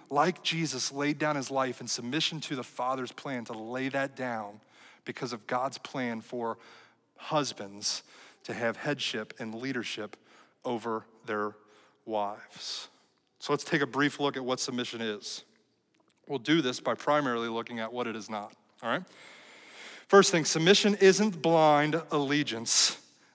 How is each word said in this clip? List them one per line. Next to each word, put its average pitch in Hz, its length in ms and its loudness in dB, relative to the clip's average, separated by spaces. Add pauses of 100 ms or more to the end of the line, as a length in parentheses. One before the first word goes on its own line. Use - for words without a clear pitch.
(100)
like 160 340 2
Jesus, 143 480 -2
laid 143 260 -2
down 151 160 0
his 135 160 -4
life 131 300 0
in 120 80 -12
submission 143 540 -2
to - 120 -6
the 127 80 -6
Father's 127 480 -4
plan 127 360 -8
to 123 60 -10
lay 120 360 -6
that 135 260 -4
down 110 460 -6 (440)
because 123 280 -8
of 117 160 -12
God's 131 300 -2
plan 120 420 -6
for 113 360 -6 (600)
husbands 110 880 -4 (400)
to 117 100 -8
have 113 220 -2
headship 135 640 -4
and 113 160 -8
leadership 117 600 -6 (480)
over 113 400 -4 (220)
their 104 280 -2 (520)
wives. - 840 -6 (500)
So - 140 -4
let's 143 120 -2
take 151 180 0
a 139 40 0
brief 135 340 0
look 139 160 0
at 131 80 -6
what 123 160 -2
submission 123 420 -6
is. 104 400 -6 (840)
We'll 143 120 -4
do 151 240 2
this 127 180 -2
by 123 140 -2
primarily 127 540 0
looking 113 320 -6
at 113 120 -6
what 123 140 -4
it 113 100 -6
is 107 140 -12
not, 107 240 -8 (280)
all 120 60 -6
right? 147 140 0 (1080)
First 190 220 10
thing, 160 160 2
submission 202 540 6
isn't 190 420 6
blind 156 580 6 (100)
allegiance 135 840 2 (380)